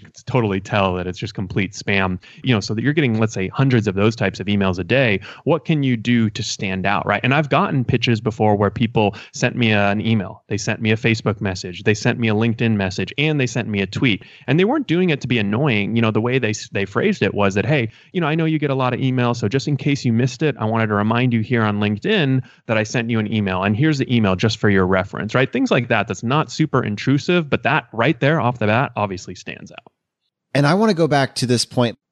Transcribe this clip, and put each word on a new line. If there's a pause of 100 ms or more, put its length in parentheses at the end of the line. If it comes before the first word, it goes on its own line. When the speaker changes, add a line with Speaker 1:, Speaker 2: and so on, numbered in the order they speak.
(280)
Speaker 1:
totally
tell
that
it's
just
complete
spam, (240)
you
know,
so
that
you're
getting,
let's
say,
hundreds
of
those
types
of
emails
a
day. (260)
What
can
you
do
to
stand
out,
right?
And
I've
gotten
pitches
before
where
people (180)
sent
me
an
email,
they
sent
me
a
Facebook
message,
they
sent
me
a
LinkedIn
message,
and
they
sent
me
a
tweet. (260)
And
they
weren't
doing
it
to
be
annoying.
You
know,
the
way
they
s-,
they
phrased
it
was
that,
"Hey, (220)
you
know,
I
know
you
get
a
lot
of
emails,
so
just
in
case
you
missed
it,
I
wanted
to
remind
you
here
on
LinkedIn (260)
that
I
sent
you
an
email,
and
here's
the
email
just
for
your
reference,"
right?
Things
like
that,
that's
not
super
intrusive,
but
that
right
there
off
the
bat
obviously
stands
out. (640)
Speaker 2:
And
I
wanna
go
back
to
this
point. (140)